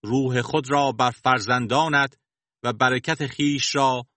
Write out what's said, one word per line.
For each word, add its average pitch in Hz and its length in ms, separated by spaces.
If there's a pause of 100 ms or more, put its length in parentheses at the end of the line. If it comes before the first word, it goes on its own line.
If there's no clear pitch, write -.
روح 123 380
خود 139 280
را 143 220
بر 123 180
فرزندانت 127 1080 (460)
و 120 80
برکت 127 540
خیش 147 480
را 131 320 (100)